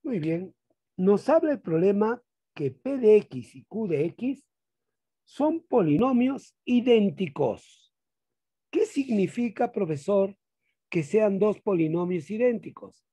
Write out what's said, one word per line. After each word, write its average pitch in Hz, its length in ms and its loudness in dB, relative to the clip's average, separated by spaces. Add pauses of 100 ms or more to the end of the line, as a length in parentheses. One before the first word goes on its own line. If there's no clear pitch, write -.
Muy 247 160 -4
bien. 165 360 -6 (420)
Nos 196 320 2
habla 311 240 4
el 202 80 -4
problema 202 600 0 (340)
que 139 160 -4
P 277 260 -8
de 214 200 6
X - 380 -4
y 127 80 -20
Q 214 240 -8
de 156 180 -2
X 247 400 -8 (800)
son 320 380 -2
polinomios 240 920 0 (100)
idénticos. 196 1300 0 (760)
¿Qué 415 160 0
significa, 240 840 -2
profesor, 196 640 -2 (540)
que 165 140 -2
sean 202 360 0
dos 208 220 0
polinomios 175 680 -2
idénticos? 214 840 -4